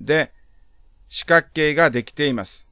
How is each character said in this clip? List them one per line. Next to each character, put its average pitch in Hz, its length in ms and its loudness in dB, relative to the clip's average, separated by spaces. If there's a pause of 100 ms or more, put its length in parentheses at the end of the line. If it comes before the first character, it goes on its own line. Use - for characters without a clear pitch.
で 147 320 -2 (760)
四 - 160 -10
角 165 300 2
形 151 200 0
が 156 160 4
で 120 140 -4
き - 80 -18
て 147 140 -2
い 135 80 0
ま 104 100 -6
す。 - 280 -20